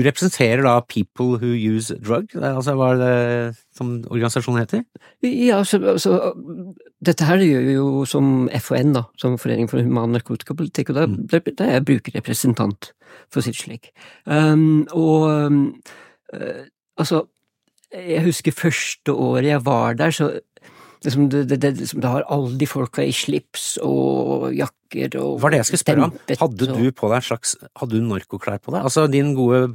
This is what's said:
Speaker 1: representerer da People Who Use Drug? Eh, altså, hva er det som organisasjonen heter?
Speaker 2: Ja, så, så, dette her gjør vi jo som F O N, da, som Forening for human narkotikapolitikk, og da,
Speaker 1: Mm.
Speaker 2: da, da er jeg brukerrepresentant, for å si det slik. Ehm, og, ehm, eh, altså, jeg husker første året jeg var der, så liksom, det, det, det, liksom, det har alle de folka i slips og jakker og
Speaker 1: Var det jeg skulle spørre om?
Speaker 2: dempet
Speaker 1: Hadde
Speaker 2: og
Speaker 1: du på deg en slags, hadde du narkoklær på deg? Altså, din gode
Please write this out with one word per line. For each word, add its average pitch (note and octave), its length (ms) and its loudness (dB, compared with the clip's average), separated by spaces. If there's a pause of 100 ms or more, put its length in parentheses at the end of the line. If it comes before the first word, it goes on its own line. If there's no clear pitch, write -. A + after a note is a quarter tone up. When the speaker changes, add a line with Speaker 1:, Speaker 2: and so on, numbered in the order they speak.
Speaker 1:
representerer C3+ 580 2
da B2+ 200 4
People B2 580 -2
Who A#2+ 160 -2
Use A2 420 -2
Drug? A#2 380 -2
Eh, - 100 -6
altså, C3+ 320 -2
hva C3 160 4
er B2+ 60 2
det A#2+ 560 0 (160)
som A#2+ 340 -6
organisasjonen A#2 560 -2
heter? G#3+ 220 -2 (400)
Speaker 2:
Ja, A#3+ 400 2
så, G3 160 2 (180)
så, F#3 160 2 (880)
dette D#3 240 2
her F3+ 160 4
gjør C3+ 240 4
vi C3+ 80 2
jo C#3 140 2 (180)
som C3+ 440 2
F - 220 -6
O C3 60 2
N, C#3 160 4
da, A#2 120 0 (120)
som B2 220 -2
Forening A#2 280 -2
for B2+ 140 -2
human A#2+ 320 0
narkotikapolitikk, C3+ 800 -4
og - 20 -4
da, D#3 120 2
Speaker 1:
Mm. G2 200 -4
Speaker 2:
da, - 120 2
da - 260 -4
er B3 140 2
jeg C#3 100 -2
brukerrepresentant, A#2 1040 -2 (400)
for C3+ 100 0
å - 20 -2
si B2 60 -6
det - 140 -8
slik. - 260 -16 (380)
Ehm, D#3 640 4
og, D#3 380 2
ehm, D3 320 2 (720)
eh, - 340 -10 (300)
altså, D#3+ 280 0 (680)
jeg F3 320 -4
husker E3 300 0
første - 580 -2
året B2+ 380 0
jeg C#3 160 0
var A#2 300 2
der, D#3 160 0
så C#3+ 180 0 (760)
liksom, C#3+ 260 2
det, C#3 200 0
det, C#3 100 2
det, C#3 180 2
liksom, - 220 -8
det B2+ 100 0
har C#3 200 -2
alle C3+ 260 -2
de C#3 120 -2
folka C3+ 360 -6
i C3+ 80 0
slips - 680 -6
og B2+ 760 0
jakker C#3 240 -4 (400)
og C3+ 240 -4
Speaker 1:
Var D3 80 2
det D3+ 80 2
jeg A2+ 80 0
skulle - 160 -2
spørre D3 220 2
om? - 80 0
Speaker 2:
dempet - 280 -6
Speaker 1:
Hadde B2+ 280 -2
Speaker 2:
og B2+ 100 -4
Speaker 1:
du B2 140 2
på A2+ 180 -2
deg A2+ 60 2
en - 100 -2
slags, - 280 -6 (220)
hadde A#2 200 -4
du A2 80 0
narkoklær G2+ 580 -6
på - 100 -12
deg? E3+ 120 -2
Altså, D#3 240 2
din C#3+ 260 0
gode B2+ 280 4 (140)